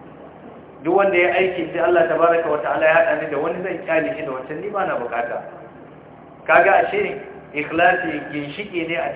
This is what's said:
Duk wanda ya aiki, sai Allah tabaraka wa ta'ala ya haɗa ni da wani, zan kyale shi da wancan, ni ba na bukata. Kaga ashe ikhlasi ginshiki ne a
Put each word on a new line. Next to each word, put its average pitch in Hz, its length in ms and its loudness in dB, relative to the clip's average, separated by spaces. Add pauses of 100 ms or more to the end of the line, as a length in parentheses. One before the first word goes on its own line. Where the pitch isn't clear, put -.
(840)
Duk 170 160 2
wanda 190 160 2
ya 175 160 4
aiki, 180 400 0
sai 170 80 -4
Allah 170 240 4
tabaraka 165 400 2
wa 147 160 0
ta'ala 151 240 0
ya 160 80 6
haɗa 160 200 4 (120)
ni - 80 -
da 139 80 -4
wani, 175 240 -4
zan 170 120 -6 (120)
kyale 156 240 0
shi 156 80 -10
da 135 160 -6
wancan, 151 240 -10
ni 202 80 -8
ba 196 160 -2
na 135 160 -4
bukata. 117 400 -6 (1040)
Kaga 170 400 6
ashe 196 320 -4 (400)
ikhlasi 160 720 2
ginshiki 165 560 -8
ne 165 160 -4
a 143 140 -4